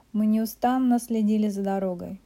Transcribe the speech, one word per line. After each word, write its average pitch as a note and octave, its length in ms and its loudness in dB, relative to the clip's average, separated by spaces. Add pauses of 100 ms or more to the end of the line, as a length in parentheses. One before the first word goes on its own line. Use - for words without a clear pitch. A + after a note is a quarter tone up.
(120)
мы G#3+ 140 0
неустанно A#3+ 720 2
следили G#3+ 500 0
за G3 140 -4
дорогой, F#3+ 640 -4